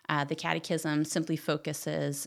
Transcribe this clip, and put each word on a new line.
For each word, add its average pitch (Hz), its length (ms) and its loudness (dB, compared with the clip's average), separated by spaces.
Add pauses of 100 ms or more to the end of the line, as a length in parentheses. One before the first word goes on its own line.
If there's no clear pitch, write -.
Uh, 147 160 2
the 151 100 -2
Catechism 160 720 2
simply 165 320 0
focuses 147 920 -2